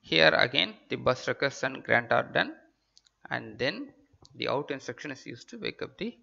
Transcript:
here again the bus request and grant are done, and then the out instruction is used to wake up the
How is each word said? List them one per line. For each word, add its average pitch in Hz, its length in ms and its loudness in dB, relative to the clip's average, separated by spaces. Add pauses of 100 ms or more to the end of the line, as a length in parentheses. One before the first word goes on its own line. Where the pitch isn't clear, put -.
here 160 340 6
again 180 400 2 (140)
the 127 80 -4
bus 127 320 0
request 135 340 -2
and 135 200 -6
grant 117 300 2
are 123 120 4
done, 247 300 -2 (760)
and 113 280 -8
then 202 340 -6 (420)
the 120 140 -4
out 139 220 -4
instruction 135 400 -10
is 131 160 -14
used 120 240 -16
to 233 80 -14
wake - 240 -8
up - 160 -12
the 226 240 -8